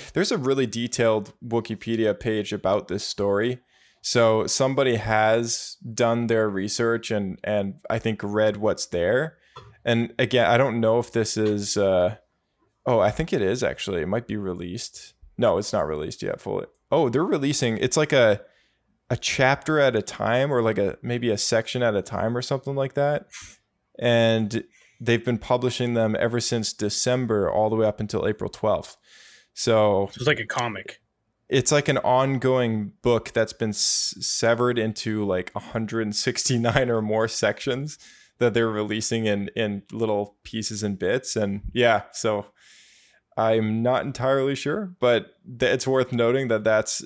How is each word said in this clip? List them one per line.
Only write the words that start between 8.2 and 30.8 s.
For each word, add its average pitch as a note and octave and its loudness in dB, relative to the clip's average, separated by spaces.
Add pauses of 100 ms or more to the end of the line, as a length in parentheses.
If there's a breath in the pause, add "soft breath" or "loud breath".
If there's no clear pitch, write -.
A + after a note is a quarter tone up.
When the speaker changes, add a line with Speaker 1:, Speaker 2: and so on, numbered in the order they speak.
Speaker 1:
read G#2 0
what's G2+ 0
there. A2+ 0 (440 loud breath)
And A#2 0
again, B2 4
I A#2+ 6
don't A#2+ 2
know A2+ 4
if A#2 -4
this A2 -2
is, G#2 0
uh, F#2+ 4 (680)
oh, B2 2
I G2+ 4
think D#3+ -4
it D3+ 2
is A2 0
actually. F#2 -2
It D#2+ -4
might A2+ -4
be G#2+ -6
released. F2+ -10 (240)
No, F2+ 4
it's G#2 -4
not F2 0
released D2+ -6
yet - -6
fully. G2 -6 (260)
Oh, D3 4
they're C3+ 0
releasing, C#3 0
it's D#3+ 0
like D#3 2
a, A2+ 4 (720 soft breath)
a A#2 -2
chapter C#3 0
at B2+ 4
a G#2+ 0
time B2 -2
or, A#2+ 2
like, A2 0
a, G2+ 0
maybe A#2+ -2
a G2+ 0
section A2+ -2
at A2+ 2
a G2 0
time A2 -2
or B2 -4
something C#3 -4
like C3+ -4
that. C#3+ -2 (720 loud breath)
And A2+ 2 (380 soft breath)
they've A#2 2
been A#2+ 0
publishing B2 0
them A2 2
ever A#2 0
since A2+ -2
December G#2+ 0
all G#2+ 2
the A2 -2
way A2 4
up G#2 -4
until G#2+ -4
April G#2 -4
twelfth. - -2 (560 soft breath)
So G#2 2
Speaker 2:
So - -18
it's B2+ -2
like D3+ 4
a A2+ -8
comic. A2+ -6 (480)